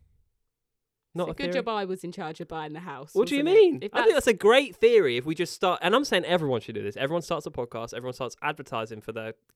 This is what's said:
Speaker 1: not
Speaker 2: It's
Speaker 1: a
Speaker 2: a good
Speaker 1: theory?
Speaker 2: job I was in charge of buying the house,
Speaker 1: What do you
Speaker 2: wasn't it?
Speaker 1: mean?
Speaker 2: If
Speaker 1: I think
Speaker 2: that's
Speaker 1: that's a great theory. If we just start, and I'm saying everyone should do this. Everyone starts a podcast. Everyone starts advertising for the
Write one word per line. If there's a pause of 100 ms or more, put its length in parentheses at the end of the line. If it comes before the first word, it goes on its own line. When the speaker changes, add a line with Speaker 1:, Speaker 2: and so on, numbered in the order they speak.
(1120)
Speaker 1:
not
Speaker 2:
It's
Speaker 1:
a
Speaker 2:
a
good
Speaker 1:
theory?
Speaker 2:
job
I
was
in
charge
of
buying
the
house,
Speaker 1:
What
do
you
Speaker 2:
wasn't
it?
Speaker 1:
mean?
Speaker 2:
If
Speaker 1:
I
think
Speaker 2:
that's
Speaker 1:
that's
a
great
theory.
If
we
just
start,
and
I'm
saying
everyone
should
do
this.
Everyone
starts
a
podcast.
Everyone
starts
advertising
for
the (200)